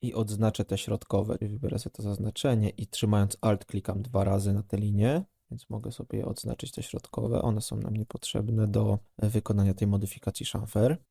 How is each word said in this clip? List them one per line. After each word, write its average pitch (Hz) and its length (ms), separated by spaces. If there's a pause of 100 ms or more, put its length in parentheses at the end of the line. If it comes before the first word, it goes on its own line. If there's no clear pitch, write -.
i 120 120
odznaczę 107 500
te - 140
środkowe. 104 600
Czyli 104 120
wybiorę 110 280
sobie - 180
to - 60
zaznaczenie 107 680
i - 160
trzymając 104 540
Alt 107 240
klikam 98 380
dwa 123 220
razy 98 280
na 101 100
te - 140
linie, 104 480 (260)
więc - 200
mogę 110 220
sobie 107 340
odznaczyć - 460
te - 100
środkowe. - 600
One 107 180
są - 160
nam 107 200
niepotrzebne 110 720
do 104 300 (200)
wykonania 104 560
tej 101 140
modyfikacji 101 580
chamfer. 107 520 (120)